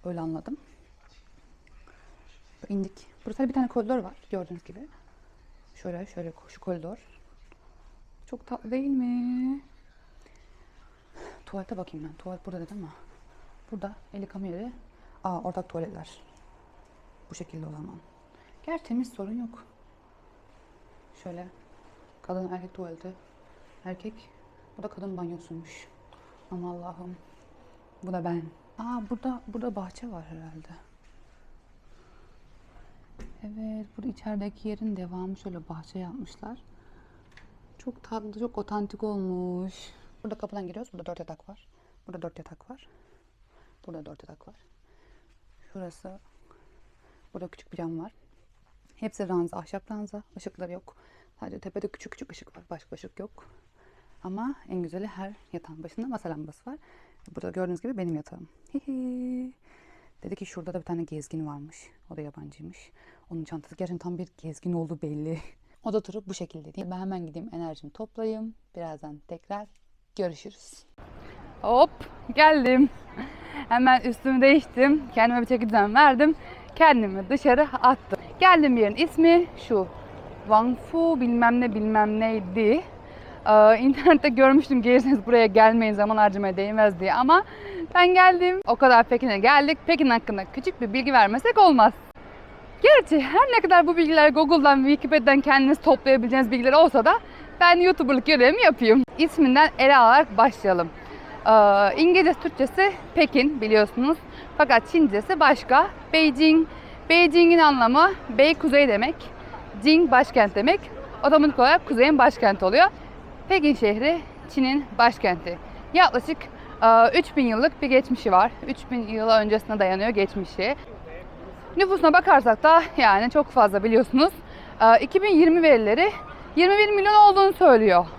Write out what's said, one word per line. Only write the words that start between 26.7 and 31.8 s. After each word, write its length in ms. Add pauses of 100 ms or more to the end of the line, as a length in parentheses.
Allah'ım. 400 (880)
Bu 100
da 100
ben. 200 (340)
Aa, 320
burada, 380
burada 280
bahçe 360
var 140
herhalde. 440 (2750)